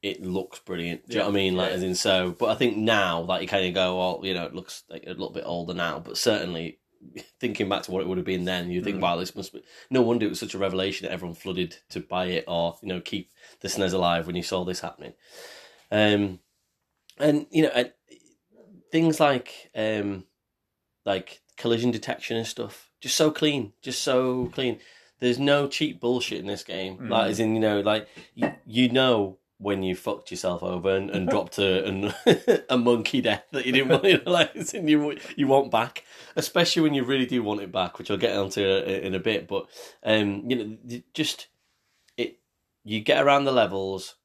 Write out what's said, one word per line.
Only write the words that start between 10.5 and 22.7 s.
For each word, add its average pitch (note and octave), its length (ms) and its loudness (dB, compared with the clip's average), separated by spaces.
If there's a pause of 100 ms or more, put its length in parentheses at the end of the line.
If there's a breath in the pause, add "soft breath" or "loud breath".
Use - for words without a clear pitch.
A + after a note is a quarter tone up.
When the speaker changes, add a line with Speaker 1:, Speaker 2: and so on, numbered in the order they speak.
Speaker 1:
a G2 40 -6
revelation F#2+ 480 -2
that - 60 -6
everyone F2 220 -8
flooded F2+ 420 -6 (140)
to F2+ 100 -8
buy F2+ 260 -4
it F2 200 -2
or, E2+ 360 -2
you G#2 60 -10
know, F2+ 120 -4
keep - 300 -10 (300 loud breath)
the G2 80 -8
snes F#2 260 0
alive E2+ 320 2
when F2 100 -6
you F2 60 -4
saw F#2 220 -2
this F2+ 160 -6
happening. - 340 -14 (760 loud breath)
Um, G#2 500 2 (800)
and, D3 320 2
you D#3 120 4
know, D3 120 4
and A#2+ 180 0 (1000)
things E3 300 4
like, C#3 540 2
um, G#2 500 -2 (800)
like, F#2+ 360 -2 (160)
collision A#2 340 2
detection A#2 460 -6
and A2+ 100 -4
stuff, - 440 -12 (100)